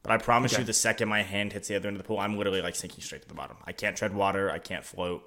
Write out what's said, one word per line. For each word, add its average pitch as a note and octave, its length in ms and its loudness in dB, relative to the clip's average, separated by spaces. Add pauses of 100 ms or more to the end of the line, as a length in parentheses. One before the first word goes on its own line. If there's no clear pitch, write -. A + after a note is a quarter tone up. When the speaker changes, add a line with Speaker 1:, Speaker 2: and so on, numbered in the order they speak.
Speaker 1:
but - 80 -2
I A2+ 60 6
promise A#2+ 380 4
Speaker 2:
Okay. G#2+ 80 4
Speaker 1:
you A2 40 -2
the A2 60 -2
second A2 360 4
my G#2 140 4
hand G2+ 300 -2
hits G2+ 160 -8
the G2+ 80 0
other F#2+ 100 -2
end G2+ 120 -4
of G2 40 -10
the - 40 -14
pool, G#2+ 120 -2
I'm G#2 180 0
literally, G2 240 2
like, F2 140 -2
sinking - 300 -8
straight - 180 -12
to - 60 -20
the D#2+ 60 -16
bottom. C#2 300 -10
I - 80 -12
can't G2+ 240 -2
tread G#2 160 0
water. G2 380 2
I D2+ 80 -2
can't F2 260 -8
float. F2 420 -4